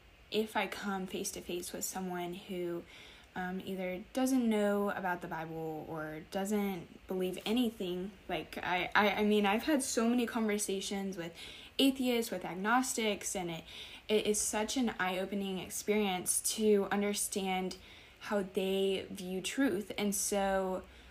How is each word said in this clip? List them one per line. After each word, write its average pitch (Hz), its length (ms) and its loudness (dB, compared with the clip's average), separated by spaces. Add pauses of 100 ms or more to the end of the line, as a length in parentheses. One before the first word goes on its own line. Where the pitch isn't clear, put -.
(320)
if 220 260 0
I 208 100 0
come 196 400 -4
face 196 240 -4
to - 100 -8
face 180 300 -6
with - 140 -6
someone 180 480 -4
who, 175 500 -6 (520)
um, 185 300 -4
either 185 340 -4 (140)
doesn't 262 360 4
know 202 460 4
about 180 260 -2
the 170 60 -8
Bible 160 600 -6
or 156 320 -6 (120)
doesn't 196 560 -2 (200)
believe 185 380 -2
anything, 202 680 0 (160)
like, 160 360 -6
I, 175 320 0
I, 208 160 6
I 208 120 2
mean, 208 220 6
I've 202 180 2
had 285 200 4
so 226 260 2
many 240 160 4
conversations 202 880 0
with 165 160 -6 (460)
atheists, 254 540 4
with 185 120 -4
agnostics, 208 920 0
and 180 160 -2
it, 165 120 -8 (440)
it 214 180 4
is 208 160 2
such 220 360 0
an 240 220 2
eye-opening 190 600 0
experience 196 840 0 (140)
to 208 360 6
understand 196 840 0 (460)
how 202 200 0 (100)
they 190 580 2
view 185 300 -6
truth. 208 560 0
And 208 160 2
so 190 680 0 (300)